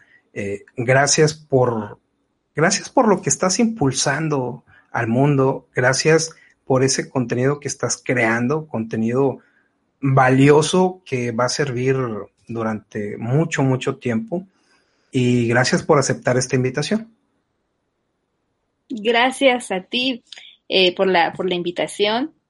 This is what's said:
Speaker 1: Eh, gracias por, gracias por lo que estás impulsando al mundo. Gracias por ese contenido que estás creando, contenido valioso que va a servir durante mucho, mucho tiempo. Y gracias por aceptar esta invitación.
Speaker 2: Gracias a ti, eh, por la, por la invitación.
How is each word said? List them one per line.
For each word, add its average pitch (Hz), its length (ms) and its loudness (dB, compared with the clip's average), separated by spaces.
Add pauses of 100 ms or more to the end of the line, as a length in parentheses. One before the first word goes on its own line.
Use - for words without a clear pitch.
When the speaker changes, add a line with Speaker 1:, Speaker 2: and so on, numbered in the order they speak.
(320)
Speaker 1:
Eh, 101 320 -8 (120)
gracias 139 580 2
por, 117 640 -2 (560)
gracias 175 340 0
por 247 200 2
lo 190 120 4
que - 100 -4
estás - 280 -2
impulsando 143 1040 -2 (280)
al 117 160 -4
mundo. 135 640 2
Gracias 156 560 2 (340)
por 131 200 2
ese - 260 -2
contenido 127 500 -2
que 139 80 -8
estás - 340 -6
creando, 123 680 -2
contenido 117 720 -2 (600)
valioso 143 1040 4
que 123 280 -6
va 120 140 0
a 123 40 -2
servir 131 460 -2 (500)
durante 110 720 -6
mucho, 147 460 -2
mucho 135 320 -2
tiempo. 120 500 -6 (640)
Y 123 380 0
gracias 127 340 2
por 156 160 4
aceptar 127 400 0
esta 127 180 -2
invitación. 147 540 -2 (1800)
Speaker 2:
Gracias 240 800 0
a 185 120 -4
ti, 247 400 -4 (460)
eh, 180 260 2
por 196 140 0
la, 175 240 2
por 190 160 -6
la 180 60 -2
invitación. 202 800 -4 (160)